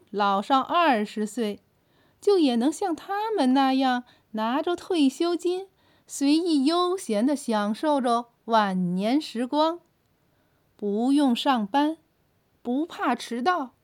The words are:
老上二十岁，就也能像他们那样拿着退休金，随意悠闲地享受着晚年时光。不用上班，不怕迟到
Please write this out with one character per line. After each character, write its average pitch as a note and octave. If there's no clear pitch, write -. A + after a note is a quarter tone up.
老 G3+
上 C4
二 C#4+
十 G#3+
岁， G#3
就 G4+
也 C4+
能 A#3+
像 E4+
他 G#4
们 C4+
那 C4+
样 B3+
拿 A3+
着 F4
退 D#4+
休 E4+
金， F4+
随 C#4
意 D#4+
悠 F4+
闲 G#3+
地 D4
享 G#3+
受 D4
着 A#3+
晚 F#3+
年 A3
时 B3+
光。 D#4
不 G#3+
用 C#4
上 A#3
班， D4+
不 B3+
怕 F4
迟 A#3+
到 D4+